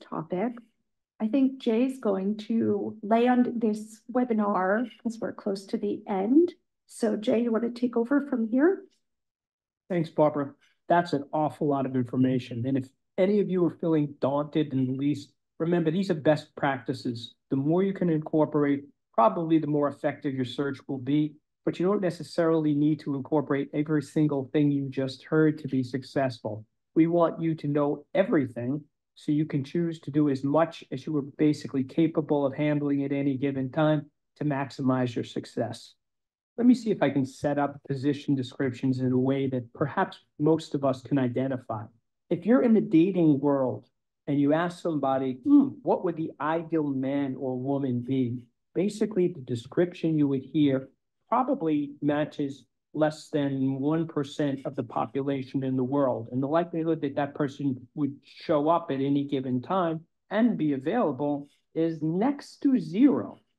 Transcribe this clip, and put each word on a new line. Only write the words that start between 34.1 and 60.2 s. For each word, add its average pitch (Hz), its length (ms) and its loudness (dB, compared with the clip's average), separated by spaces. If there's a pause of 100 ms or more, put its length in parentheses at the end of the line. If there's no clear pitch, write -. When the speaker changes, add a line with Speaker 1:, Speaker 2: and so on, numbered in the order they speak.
Speaker 2:
to - 80 -4
maximize 127 720 -2
your 120 100 -4
success. - 680 -8 (640)
Let 233 80 2
me 254 80 8
see 220 180 0
if 175 120 0
I 143 60 4
can 139 160 0
set 143 320 -4
up 143 200 -2 (120)
position 139 460 -2
descriptions 127 640 -2
in 127 100 0
a 127 80 2
way 135 300 0
that 127 240 -6
perhaps - 440 -2 (220)
most 156 360 0
of 139 100 -2
us 135 160 0
can - 160 -2
identify. 123 640 -2 (460)
If 170 160 -2
you're 247 180 4
in 233 100 4
the 208 60 6
dating 165 600 4
world 135 480 0 (380)
and 143 120 0
you 143 140 4
ask 170 280 -2
somebody, 135 640 -2
"Hmm, 285 240 8 (140)
what - 240 0
would 170 100 -2
the 160 240 -6
ideal 160 480 0
man 135 480 -2
or 131 240 -4
woman 135 400 -2
be?" 123 380 -2 (380)
Basically, 190 540 0
the 175 120 -12
description 160 760 -2
you 147 100 4
would 135 160 -2
hear 135 460 0 (380)
probably 165 720 0
matches 147 640 -2 (280)
less 151 360 -2
than 135 500 0
one 160 280 0
percent 143 560 -4
of 139 120 -8
the - 80 -4
population 139 800 -4
in 131 120 -2
the 127 80 0
world. 123 480 0
And 127 100 -2
the 139 60 -2
likelihood 165 540 -2
that 139 140 -4
that 143 180 -4
person 139 640 -4
would 143 260 -2
show 151 480 -2
up 165 220 2
at 135 100 -2
any 139 220 2
given 131 380 -2
time 165 440 -2 (240)